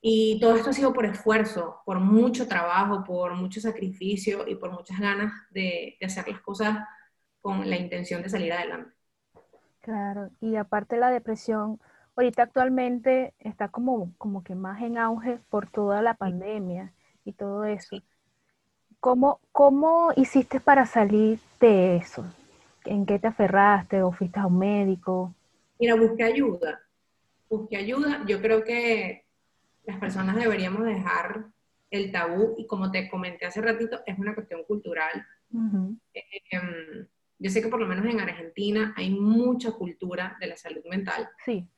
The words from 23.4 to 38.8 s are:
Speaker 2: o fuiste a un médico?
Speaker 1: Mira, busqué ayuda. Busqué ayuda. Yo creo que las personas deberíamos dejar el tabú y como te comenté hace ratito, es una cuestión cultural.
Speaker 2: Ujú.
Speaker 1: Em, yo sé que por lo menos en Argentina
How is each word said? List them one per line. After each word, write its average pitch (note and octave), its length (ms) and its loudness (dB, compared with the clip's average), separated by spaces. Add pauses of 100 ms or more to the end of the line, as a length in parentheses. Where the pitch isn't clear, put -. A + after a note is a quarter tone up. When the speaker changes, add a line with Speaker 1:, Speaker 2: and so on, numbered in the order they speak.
Speaker 2:
o F#3 100 2
fuiste F3+ 280 -4
a G3 80 0
un F3+ 120 4
médico? F#3+ 720 0 (460)
Speaker 1:
Mira, A#3 160 4
busqué A3+ 280 4
ayuda. A3+ 560 0 (680)
Busqué A3 280 -4
ayuda. C4+ 500 -2
Yo G3+ 140 0
creo A3 220 2
que A3+ 640 -2 (600)
las G3 140 -10
personas F#3+ 380 -2
deberíamos G3+ 480 0
dejar F#3+ 640 -4 (440)
el G3 200 -4
tabú F#3 460 0
y A3 100 -12
como F#3+ 240 -4
te F#3 180 -4
comenté F3+ 360 -8
hace F3+ 160 -8
ratito, A3+ 440 -2
es G3 140 -8
una G#3 160 -6
cuestión F3 300 -12
cultural. F3 600 -6 (260)
Speaker 2:
Ujú. G#3 460 -2 (160)
Speaker 1:
Em, F3+ 920 -12 (320)
yo F#3+ 120 -4
sé A3 100 2
que A3 60 -4
por A#3 120 -2
lo A3 80 -2
menos F#3+ 180 -2
en A#3 140 0
Argentina G3+ 760 -4